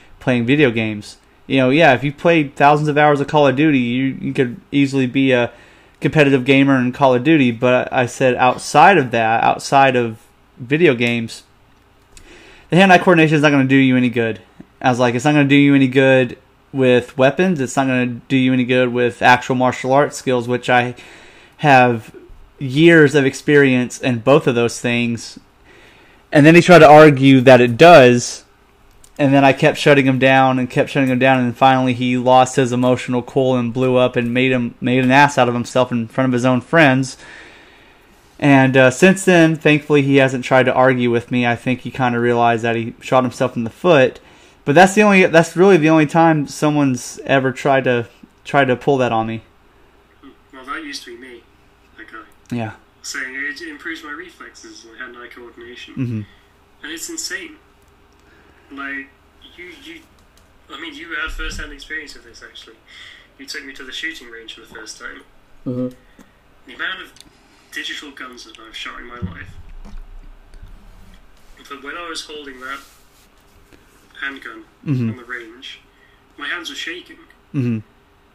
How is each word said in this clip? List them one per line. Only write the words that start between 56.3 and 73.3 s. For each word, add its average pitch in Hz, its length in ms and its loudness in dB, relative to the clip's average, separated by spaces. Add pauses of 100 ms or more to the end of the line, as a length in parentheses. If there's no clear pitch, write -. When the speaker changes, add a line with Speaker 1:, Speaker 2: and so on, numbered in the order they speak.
Speaker 2:
And 214 80 -14
it's - 180 -14
insane. 320 460 -14 (1160)
Like, 135 380 -14 (480)
you, 175 160 -20 (100)
you, 160 180 -20 (720)
I 139 100 -20
mean, 160 140 -16
you 165 200 -18
had 156 180 -10
first-hand 156 400 -12
experience 143 420 -18
of 117 100 -20
this, 117 240 -20
actually. - 280 -20 (640)
You 135 80 -20
took 139 180 -14
me 135 80 -18
to 143 120 -20
the 131 80 -20
shooting 156 380 -14
range 113 240 -20
for 117 60 -20
the 110 60 -20
first 110 340 -20
time. 117 220 -20 (440)
Speaker 1:
Mm-hmm. 127 220 -8 (800)
Speaker 2:
The 123 80 -20
amount 180 280 -12
of - 100 -20 (600)
digital - 380 -14
guns 123 340 -20
that 113 140 -20
I've 113 180 -20
shot 127 220 -16
in 120 80 -18
my 120 140 -20
life. - 340 -14 (2250)
But 135 140 -18
when 143 140 -14
I 175 120 -14
was 160 180 -14
holding 139 340 -18
that 131 200 -14 (1400)